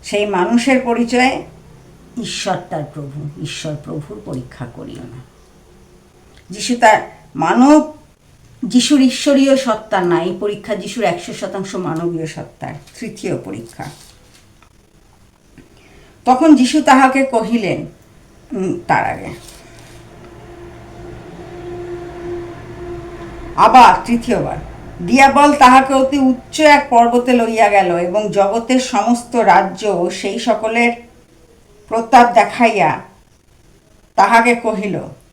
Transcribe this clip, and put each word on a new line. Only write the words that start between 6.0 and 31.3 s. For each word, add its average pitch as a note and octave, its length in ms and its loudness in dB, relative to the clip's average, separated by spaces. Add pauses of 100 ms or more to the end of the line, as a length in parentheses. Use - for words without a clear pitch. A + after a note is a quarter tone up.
যিশু G#3+ 260 -6
তার A#3 260 4 (340)
মানব, A#3+ 580 4 (720)
যিশুর B3 380 2
ঈশ্বরীয় C4+ 560 2
সত্তা G#3+ 440 -2
না, E3+ 220 0
এই F#3+ 160 -6
পরীক্ষা G#3 360 -6
যিশুর G3 280 -8
একশো F3+ 300 -4
শতাংশ G3 420 -10
মানবীয় E3 500 -6
সত্তার। - 480 -14 (260)
তৃতীয় F#3 460 -8
পরীক্ষা। - 400 -14 (2500)
তখন C4+ 300 6
যিশু B3+ 260 2
তাহাকে C4+ 420 4
কহিলেন, G#3 640 -2 (720)
উম, F#3 300 -4
তার C#3 180 0
আগে - 500 -12 (4000)
আবার A#3 500 6
তৃতীয়বার, - 520 -2 (500)
"দিয়াবল C#4 460 6
তাহাকে C4 400 6
অতি C4+ 240 2
উচ্চ C4 440 -2
এক D4 280 6
পর্বতে A#3+ 440 4
লইয়া A3 360 2
গেল F#3 280 2
এবং F#3 340 -2
জগতের A3+ 480 0
সমস্ত A#3+ 560 -2
রাজ্য G3 500 2
ও F3+ 240 -2
সেই - 300 -6
সকলের A3+ 520 -2 (960)